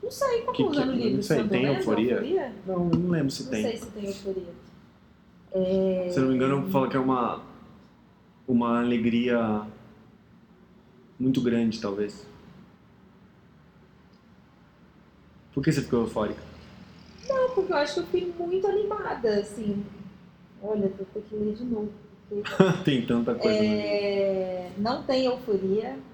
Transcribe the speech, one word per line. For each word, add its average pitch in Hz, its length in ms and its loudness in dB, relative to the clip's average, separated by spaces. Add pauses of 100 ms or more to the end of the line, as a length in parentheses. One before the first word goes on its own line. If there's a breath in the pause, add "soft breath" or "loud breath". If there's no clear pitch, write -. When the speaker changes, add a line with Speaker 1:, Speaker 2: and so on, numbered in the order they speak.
Speaker 1:
Não 427 80 -6
sei, 494 320 0
como 494 120 -4
Speaker 2:
que 494 100 2
que 370 60 2
Speaker 1:
usa 285 160 0
no 262 80 -2
livro, 233 240 0
Speaker 2:
não 208 40 0
sei, 160 160 2
Speaker 1:
Santo 107 120 0
Speaker 2:
tem 123 140 2
Speaker 1:
Mesmo, 139 160 2
Speaker 2:
euforia? 110 340 2
Speaker 1:
euforia? 269 400 -2 (120)
Speaker 2:
Não, 180 200 0
não 170 240 2
lembro 151 220 2
se - 120 -8
Speaker 1:
Não - 80 -10
Speaker 2:
tem. 220 120 -2
Speaker 1:
sei 226 140 -2
se - 100 -12
tem 208 200 -10
euforia. 185 460 -8 (1000)
É, 185 600 2
Speaker 2:
Se - 60 0
eu 135 60 4
não 131 60 4
me 131 60 4
engano, 135 360 2
fala 131 180 2
que 135 80 0
é - 20 2
uma, 123 440 0 (1040)
uma 120 320 2
alegria 117 840 2 (1600)
muito 131 200 4
grande, 117 400 2
talvez. 104 460 -4 (3250)
Por 139 100 0
que 160 80 4
você 147 120 2
ficou 120 180 2
eufórica? 107 400 -2 (880)
Speaker 1:
Não, 508 220 4
porque 381 200 0
eu 320 60 4
acho 294 160 0
que 370 60 0
eu 339 80 -2
fiquei 359 320 0
muito 359 280 0
animada, 392 720 0
assim. 202 460 -4 (760)
Olha, 202 260 0 (100)
vou 190 160 -8
ter 214 160 -6
que 214 60 -10
ler 214 180 -2
de 240 120 -8
novo, 214 240 -2 (380)
porque 202 220 -6 (180)
Speaker 2:
<laughs> - 160 0
Tem 131 220 2
tanta 120 300 0
coisa, 214 240 2
né? 214 180 2
Speaker 1:
É... 196 1000 0
não 233 260 -2
tem 262 220 2
euforia. 226 720 0 (160)